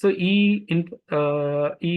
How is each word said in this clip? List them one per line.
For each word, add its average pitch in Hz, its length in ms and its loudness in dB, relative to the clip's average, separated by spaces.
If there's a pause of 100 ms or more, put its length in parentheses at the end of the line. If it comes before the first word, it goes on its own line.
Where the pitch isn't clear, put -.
So - 60 0 (220)
ఈ 202 420 2
ఇన్-, 170 460 -4
ఆ, 147 40 2 (640)
ఈ 170 140 -2